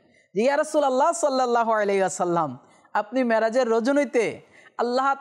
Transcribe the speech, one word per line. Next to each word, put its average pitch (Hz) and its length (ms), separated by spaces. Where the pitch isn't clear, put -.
যে, 202 80
"ইয়া 277 140
রাসূলুল্লাহ 294 560
সাল্লাল্লাহু 247 600
আলাইহি 202 280
ওয়াসাল্লাম, 175 580
আপনি 240 320
মেরাজের 226 440
রজনীতে 233 720
আল্লাহ 254 420